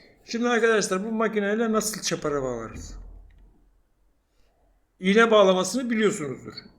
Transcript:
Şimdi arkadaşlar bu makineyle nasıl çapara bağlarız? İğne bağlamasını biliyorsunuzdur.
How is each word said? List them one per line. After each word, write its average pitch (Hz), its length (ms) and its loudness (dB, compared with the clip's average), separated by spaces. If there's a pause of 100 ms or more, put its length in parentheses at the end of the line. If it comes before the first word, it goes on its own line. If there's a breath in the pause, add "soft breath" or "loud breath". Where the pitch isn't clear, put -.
(260 soft breath)
Şimdi 233 220 -4
arkadaşlar 214 580 2
bu 226 60 -6
makineyle 220 600 -2
nasıl 214 300 -2
çapara 151 420 -4
bağlarız? 113 540 -10 (2000)
İğne 220 320 4
bağlamasını 196 580 4
biliyorsunuzdur. 156 640 -2 (260)